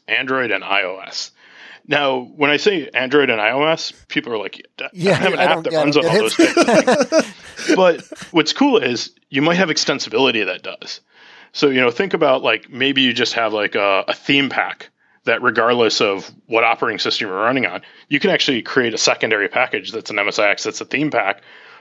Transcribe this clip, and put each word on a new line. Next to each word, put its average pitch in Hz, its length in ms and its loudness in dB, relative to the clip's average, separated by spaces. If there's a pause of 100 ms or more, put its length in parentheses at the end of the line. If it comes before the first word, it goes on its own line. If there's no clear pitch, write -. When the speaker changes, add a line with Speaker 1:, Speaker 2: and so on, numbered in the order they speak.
Speaker 1:
Android, 127 420 -2
and 95 140 -2
I 98 200 0
O 92 220 -6
S. - 260 -12 (560)
Now, 143 320 0
when 139 300 -2
I 147 80 2
say 180 360 0
Android 131 360 2
and 113 100 2
I 107 120 2
O 139 120 0
S, 160 300 -2 (140)
people 123 260 -4
are 110 40 -2
like, 95 240 -10 (180)
"I 131 140 -10
Speaker 2:
Yeah, 185 200 0
Speaker 1:
have 175 200 0
an 151 60 -4
Speaker 2:
I 131 40 2
Speaker 1:
app 151 100 4
Speaker 2:
don't 165 100 -2
Speaker 1:
that - 60 -2
Speaker 2:
get 160 80 0
Speaker 1:
runs 147 200 2
Speaker 2:
it. 131 80 2
Speaker 1:
on 139 60 2
all 185 60 4
those 220 220 0
Speaker 2:
It's 262 720 2
<laughs> - 560 -4
Speaker 1:
things." 320 100 2
But 175 260 4 (300)
what's 160 220 0
cool 269 240 4
is 123 340 -2 (180)
you 139 120 -2
might 165 140 2
have 185 140 0
extensibility 123 760 0
that 92 180 -8
does. - 380 -14 (500)
So, 147 180 2
you 131 120 2
know, 120 100 4
think 190 220 -2
about, 139 300 2
like, 110 260 -2
maybe 135 320 0
you 123 120 2
just 117 200 -2
have, 110 200 0
like, 104 220 -2
a, 101 320 2
a 101 60 -2
theme 139 360 0
pack - 400 -6 (360)
that 113 160 0
regardless 117 600 2
of 98 300 -2 (160)
what 113 160 2
operating 117 360 0
system 113 280 -4
you're 92 100 -6
running 117 280 0
on, 90 160 -4 (260)
you 143 120 -2
can 196 100 0
actually 139 320 0
create 117 320 0
a 107 40 -6
secondary 110 520 0
package 113 420 -2
that's 107 180 -10
an 107 80 -4
M 101 100 0
S 98 120 -4
I 104 100 4
X 98 140 -2
that's - 180 -6
a 110 40 -10
theme 139 260 -4
pack, 101 300 -2 (400)